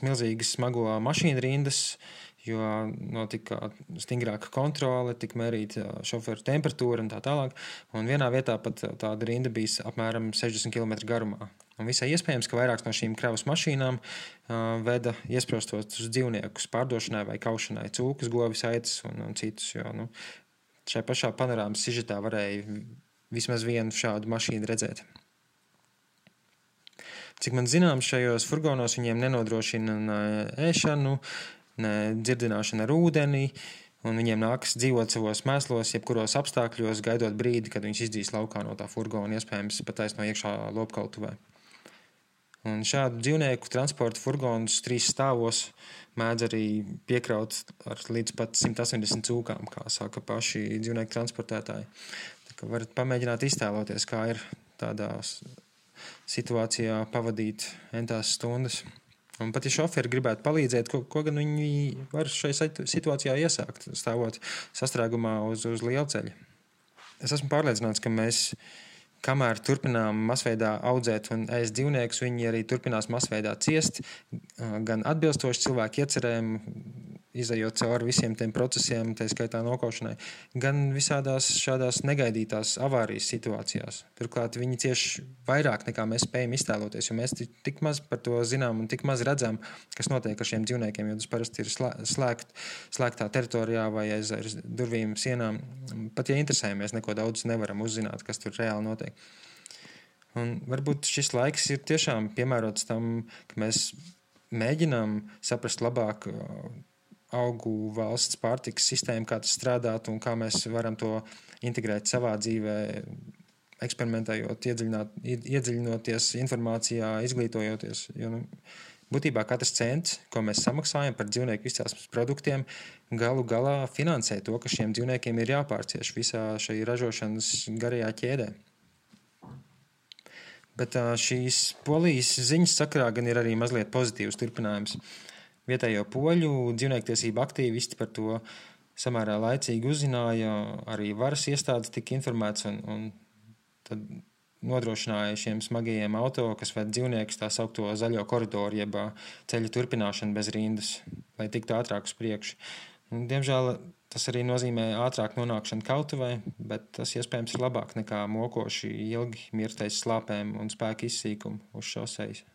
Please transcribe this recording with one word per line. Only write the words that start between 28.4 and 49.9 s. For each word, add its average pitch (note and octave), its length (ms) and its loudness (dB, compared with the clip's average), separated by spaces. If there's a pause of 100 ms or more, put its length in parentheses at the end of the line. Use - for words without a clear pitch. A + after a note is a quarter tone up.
furgonos C#3 540 2
viņiem A#2 240 2
nenodrošina A2+ 800 2
ne G#2 200 0 (440)
ēšanu, D3 460 4 (680)
ne A2 120 2 (260)
dzirdināšanu A2 640 0
ar B2 80 2
ūdeni, D3 520 6 (600)
un A2+ 160 2
viņiem A2 220 4
nākas A#2 340 2
dzīvot A#2+ 380 4
savos G#2+ 340 0
mēslos, C3 460 2
jebkuros A2+ 420 0
apstākļos, A#2 720 0
gaidot A2+ 320 2
brīdi, A#2 340 2
kad G#2 140 -2
viņus G#2 220 -2
izdzīs G#2+ 260 -4
laukā G#2+ 320 -2
no G#2+ 100 -4
tā G#2 140 -8
furgona, A2 480 -2
iespējams, G#2 500 -4
pat - 140 -4
taisno G#2+ 260 -2
iekšā G#2 240 -2 (240)
lopkautuvē. G#2+ 600 -6 (1300)
Un G#2+ 160 -2
šādu B2 400 2
dzīvnieku C#3 480 2
transporta B2+ 480 0
furgonus B2 640 0
trīs B2 240 2
stāvos A#2+ 600 2 (500)
mēdz A#2 280 2
arī A2 160 2 (440)
piekraut A2+ 540 0 (260)
ar A#2 140 2 (100)
līdz A2+ 240 0
pat A2+ 220 0
simt A#2+ 240 2
astoņdesmit A2+ 480 2
cūkām, A#2 420 -2
kā - 160 -10
saka - 320 -4